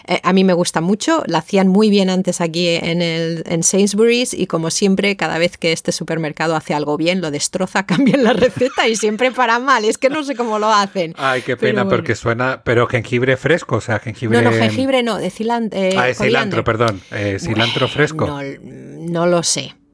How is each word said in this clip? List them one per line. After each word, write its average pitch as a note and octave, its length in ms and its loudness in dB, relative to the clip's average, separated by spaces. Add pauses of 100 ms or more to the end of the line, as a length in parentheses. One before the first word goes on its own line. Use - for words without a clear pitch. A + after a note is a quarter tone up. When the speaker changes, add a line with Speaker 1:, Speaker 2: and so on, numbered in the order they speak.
Speaker 1:
eh, F3+ 160 -2
a F3+ 100 2
mí F#3+ 120 6
me F#3 80 4
gusta E3+ 280 0
mucho. A3 460 0
La D#3+ 120 -2
hacían F#3+ 280 0
muy G3+ 240 4
bien G3 180 4
antes F#3 320 -2
aquí E3+ 280 -2
en E3+ 340 0
el, E3 440 -2
en E3 180 -2
Sainsbury's A3 680 2
y - 140 -2
como E3 240 -2
siempre, G3 460 2
cada D#3+ 220 -4
vez F3 200 0
que E3 140 0
este D#3+ 180 -2
supermercado E3 640 -4
hace D#3 200 -4
algo D3 220 -2
bien, F3 240 0
lo D#3 120 -4
destroza, F#3 500 -2
<laughs> G3 40 -14
cambian C4 360 2
la A3+ 100 4
receta B3+ 540 0
y A3+ 80 2
siempre A3 380 0
para A#3+ 260 2
mal. B3+ 260 2
Es A3 140 0
que C4 100 2
no D4+ 140 -2
sé C4+ 140 -4
cómo A3 240 -2
lo G#3+ 80 0
hacen. G3 500 0
Speaker 2:
Ay, C3 240 0
qué B2+ 140 -2
Speaker 1:
Pero B2+ 160 0
Speaker 2:
pena, - 100 0
Speaker 1:
bueno. - 140 2
Speaker 2:
porque - 180 -2
suena, B2 480 -2
pero A#2+ 240 2
jengibre B2 500 0
fresco, D#3 400 0
o G2+ 40 -2
sea, - 180 -2
jengibre A2+ 420 -2
Speaker 1:
No, A#3+ 100 4
no, - 60 2
Speaker 2:
en A3+ 120 2
Speaker 1:
jengibre C4 340 0
no, A3+ 140 -2
de F#3 140 -4
cilan-, A3+ 420 -4
eh, F#3+ 240 0
Speaker 2:
Ah, B2 140 2
es A#2 80 -4
Speaker 1:
coriander. C3 80 0 (340)
Speaker 2:
cilantro, A2+ 40 -4
perdón, A2 360 0 (120)
eh, G2+ 280 -4
cilantro A#2 460 0
Speaker 1:
Bueno, - 80 -8
Speaker 2:
fresco. D3+ 320 0
Speaker 1:
no, C#3+ 160 -6 (680)
no E3+ 160 0
lo F3 160 4
sé. - 320 -4 (200)